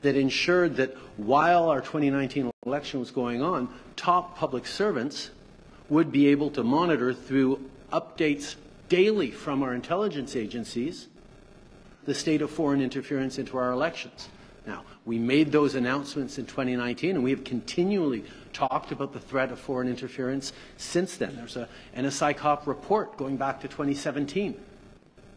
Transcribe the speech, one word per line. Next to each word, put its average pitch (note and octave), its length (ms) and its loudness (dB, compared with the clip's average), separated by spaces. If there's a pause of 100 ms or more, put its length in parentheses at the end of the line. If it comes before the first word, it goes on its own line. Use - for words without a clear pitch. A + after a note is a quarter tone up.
that C#3 160 2
ensured C#3+ 600 2
that C3 200 0 (220)
while D#3 500 6
our C#3 140 2
twenty D3 260 0
nineteen C3+ 420 0 (140)
election C#3 360 -4
was A#2+ 100 -8
going B2 320 -2
on, D3 260 0 (280)
top F3+ 380 2
public C3 320 -4
servants D3+ 640 -2 (640)
would D3+ 200 4
be C#3+ 180 6
able C#3+ 240 6
to A#2+ 120 0
monitor C3+ 480 4
through C3+ 480 2 (320)
updates D3+ 640 -2 (320)
daily F#3 420 4
from C#3 320 -2
our B2+ 120 -2
intelligence D3+ 600 -2
agencies A#2+ 720 -6 (1000)
the C#3 80 0
state D3+ 280 2
of D3 80 -2
foreign C#3+ 320 2
interference C3 560 -2
into B2+ 180 -6
our B2+ 160 0
elections. C3+ 560 -4 (380)
Now, - 180 -12 (220)
we A2+ 120 0
made C3+ 320 4
those D3 240 4
announcements C3+ 600 -2
in B2+ 80 -6
twenty B2+ 320 -2
nineteen, B2 360 -2
and D3 120 0
we C3 60 2
have B2+ 140 -2
continually D3+ 800 0 (280)
talked C#3 400 -2
about C#3 220 -6
the B2+ 60 -12
threat C3 300 -2
of A#2+ 80 -10
foreign B2+ 300 -2
interference B2+ 640 -4 (240)
since - 400 -2
then. B2+ 180 -4
There's A#2 220 -12
a A#2+ 100 -6 (280)
N B2+ 100 -4
S C#3 160 -2
I D3 140 2
cop D3 320 0
report F#3+ 500 -2
going C3+ 220 -4
back C3+ 240 -2
to C3+ 60 -8
twenty C#3+ 260 -2
seventeen D3 600 -4 (840)